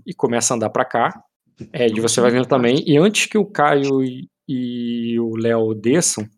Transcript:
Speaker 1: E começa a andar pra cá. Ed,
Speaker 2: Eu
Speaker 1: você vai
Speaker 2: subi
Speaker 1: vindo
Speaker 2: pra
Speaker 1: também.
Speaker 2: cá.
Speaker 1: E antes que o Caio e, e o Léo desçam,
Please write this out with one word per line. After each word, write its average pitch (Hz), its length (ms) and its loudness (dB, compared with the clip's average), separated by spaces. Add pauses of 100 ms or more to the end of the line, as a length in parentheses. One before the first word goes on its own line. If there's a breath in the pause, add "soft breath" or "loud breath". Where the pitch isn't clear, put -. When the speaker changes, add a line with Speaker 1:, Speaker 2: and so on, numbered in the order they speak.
Speaker 1:
E - 80 -12
começa 117 400 0
a - 20 -2
andar 107 140 -2
pra 127 160 0
cá. 123 360 -2 (520)
Ed, 117 240 2
Speaker 2:
Eu 113 40 -2
Speaker 1:
você 117 180 0
vai 120 100 4
Speaker 2:
subi 120 100 2
Speaker 1:
vindo 123 80 -2
Speaker 2:
pra 135 100 2
Speaker 1:
também. 120 200 2
Speaker 2:
cá. - 80 -2
Speaker 1:
E 143 120 4
antes 208 280 2
que - 120 -2
o 202 80 2
Caio 143 580 2
e, 127 240 -8 (220)
e 120 720 -4
o 113 180 -4
Léo 113 360 0
desçam, 110 540 0 (100)